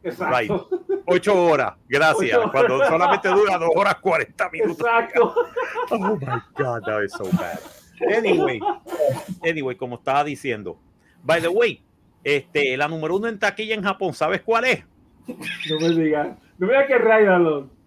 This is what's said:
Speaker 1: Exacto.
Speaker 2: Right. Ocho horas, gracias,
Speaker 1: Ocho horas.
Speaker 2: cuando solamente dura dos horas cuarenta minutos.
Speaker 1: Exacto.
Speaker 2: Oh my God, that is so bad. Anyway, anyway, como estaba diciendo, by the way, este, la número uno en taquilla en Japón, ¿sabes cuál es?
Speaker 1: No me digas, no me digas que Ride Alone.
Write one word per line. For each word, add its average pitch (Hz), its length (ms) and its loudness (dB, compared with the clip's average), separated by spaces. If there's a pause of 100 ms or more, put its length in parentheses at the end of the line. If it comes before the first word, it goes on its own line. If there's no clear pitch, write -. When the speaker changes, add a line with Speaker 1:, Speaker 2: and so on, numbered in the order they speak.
Speaker 1:
Exacto. 139 640 -2 (200)
Speaker 2:
Right. 392 180 -2
Ocho 180 400 2
horas, 135 280 2 (140)
gracias, 143 500 2
Speaker 1:
Ocho 208 100 2
horas. - 40 -6
Speaker 2:
cuando 135 340 4
solamente 180 420 2
dura 196 300 4
dos 165 160 0
horas 196 220 2
cuarenta 175 540 -2
minutos. 160 280 -2
Speaker 1:
Exacto. 233 560 0 (560)
Speaker 2:
Oh 208 260 -2
my 127 240 -6 (160)
God, 120 300 -6
that 107 180 -2
is 98 80 -6
so 113 120 -10 (120)
bad. 87 220 -4 (580)
Anyway, 151 420 0 (840)
anyway, 147 320 -4
como 123 200 -10
estaba 139 280 0
diciendo, 117 540 -6 (440)
by 165 200 2
the 165 60 0
way, 202 340 0 (420)
este, 139 540 0
la 147 100 0
número 160 280 -4
uno 220 120 -2
en 214 100 -8
taquilla 214 360 -4
en 214 80 -6
Japón, 190 320 -4
¿sabes 180 260 -2
cuál 226 240 0
es? 254 180 0 (440)
Speaker 1:
No - 540 -8
me 165 100 2 (120)
digas, 151 260 0 (280)
no 185 100 -2
me 226 60 2
digas 277 140 4
que 269 100 2
Ride 220 320 4
Alone. 160 400 2 (180)